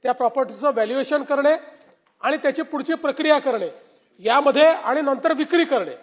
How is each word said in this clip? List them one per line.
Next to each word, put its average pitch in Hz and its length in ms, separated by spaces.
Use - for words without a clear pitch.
त्या 247 100
प्रॉपर्टीचं 247 580
व्हॅल्युएशन 262 520
करणे 285 340
आणि 294 160
त्याची 294 260
पुढची 311 320
प्रक्रिया 302 440
करणे 220 300
यामध्ये 277 480
आणि 294 360
नंतर 277 320
विक्री 311 300
करणे 196 380